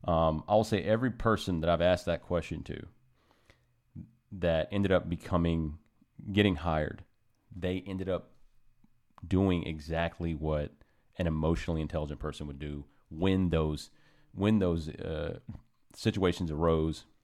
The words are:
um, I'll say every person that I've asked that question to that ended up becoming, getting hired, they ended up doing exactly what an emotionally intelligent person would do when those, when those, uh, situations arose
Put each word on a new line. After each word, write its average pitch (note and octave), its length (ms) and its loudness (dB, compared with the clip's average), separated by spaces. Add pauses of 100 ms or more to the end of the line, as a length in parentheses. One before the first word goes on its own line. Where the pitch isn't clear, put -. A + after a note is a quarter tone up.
um, D#2+ 420 2
I'll G#2+ 160 4
say G#2+ 200 0
every A2+ 280 0
person G2 500 0
that E2 80 0
I've E2 120 4
asked F2+ 240 4
that E2+ 180 -2
question E2 400 -4
to - 220 -10 (1500)
that E2 380 2
ended G2+ 200 2
up E2+ 180 2
becoming, E2 680 0 (540)
getting G2+ 240 4
hired, D#2 480 -2 (520)
they F2+ 300 -4
ended F#2+ 240 -6
up E2+ 220 -4 (920)
doing F#2 400 4
exactly E2 680 -4
what D2+ 380 -2 (460)
an F2 100 0
emotionally D#2+ 540 0
intelligent D2+ 380 -6
person D2+ 280 -8
would C#2 120 -12
do D2 240 -10 (260)
when F#2 400 2
those, D#2 420 0 (420)
when G#2 260 4
those, E2+ 300 0
uh, D#2 500 -8 (560)
situations F#2 560 0
arose D#2+ 540 2 (180)